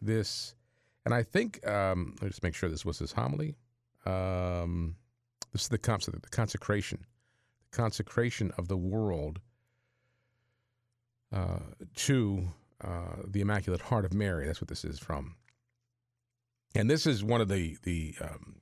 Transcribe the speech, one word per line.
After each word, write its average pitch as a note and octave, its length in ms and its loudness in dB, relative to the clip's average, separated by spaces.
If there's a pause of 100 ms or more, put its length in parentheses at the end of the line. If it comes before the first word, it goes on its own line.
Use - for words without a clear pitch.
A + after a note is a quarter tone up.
this, G#2+ 520 0 (520)
and A2+ 80 4
I A#2+ 100 4
think, G#3 420 0
um, F#2+ 500 2
let - 80 -10
me G2+ 40 0
just - 160 -6
make F2 120 0
sure F#2 120 2
this D#2 160 -2
was E2 160 -2
his D#2+ 140 -4
homily. D3 420 -2 (500)
Um, F2+ 920 0 (560)
this G#2 80 -2
is - 80 -2
the A2+ 80 2
cons-, G#2 300 0
the - 120 -4 (100)
consecration, - 760 -2 (640)
the - 60 -12
consecration A#2 800 0
of F2+ 100 -2
the F#2+ 80 0
world, F2+ 640 0 (1900)
uh, F2+ 280 0 (360)
to, G2+ 540 2 (340)
uh, F2 420 -6
the G2 140 -2
Immaculate G2+ 400 2
Heart A2 240 2
of F2+ 100 0
Mary. F#2+ 320 2
That's D#2+ 140 -2
what - 80 -6
this - 160 -8
is D2 160 -6
from. - 380 -6 (1400)
And G#2+ 140 6
this D#3 160 4
is A#2 180 4
one A#2 160 4
of G#2+ 80 4
the, F2+ 360 2
the, D#2+ 360 0
um, - 420 -10